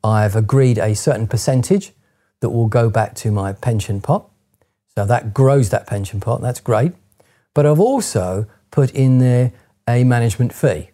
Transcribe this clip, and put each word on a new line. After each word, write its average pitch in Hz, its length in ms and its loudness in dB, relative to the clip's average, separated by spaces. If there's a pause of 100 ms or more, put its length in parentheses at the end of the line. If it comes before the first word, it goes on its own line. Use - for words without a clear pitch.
I've 107 320 2
agreed 120 420 2
a 107 160 0
certain 110 320 -2
percentage 131 640 -2 (480)
that - 100 -4
will 113 180 0
go 113 200 2
back 110 280 -2
to 107 160 -4
my 98 200 -2
pension 101 480 -4
pot. 175 300 -2 (680)
So 104 80 -2
that 110 300 -2
grows 135 360 4
that - 180 -4
pension 101 320 -6
pot, 117 220 -4
that's 123 180 -6
great. 123 320 0 (640)
But 147 120 2
I've 151 140 2
also 107 640 -2 (240)
put 135 220 0
in 131 260 2
there 123 340 2 (360)
a 120 160 2
management 120 480 0
fee. 87 420 -2